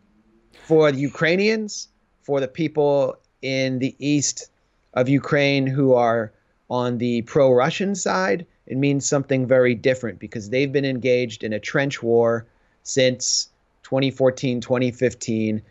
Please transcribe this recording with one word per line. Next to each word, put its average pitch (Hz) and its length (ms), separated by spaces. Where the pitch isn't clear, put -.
For 156 400
the 131 80
Ukrainians, 196 880
for 139 180
the 131 80
people 143 680
in 131 380
the 135 180
east 143 500
of 123 140
Ukraine 139 580
who 135 280
are 117 380
on 123 300
the 117 240
pro-Russian 143 720
side, 185 520
it 123 120
means 139 280
something 135 400
very 123 280
different 113 440
because 104 300
they've 135 240
been 139 120
engaged 123 600
in 107 80
a 107 80
trench 143 420
war 117 440
since - 640
twenty 135 280
fourteen, 131 500
twenty 127 300
fifteen. 110 800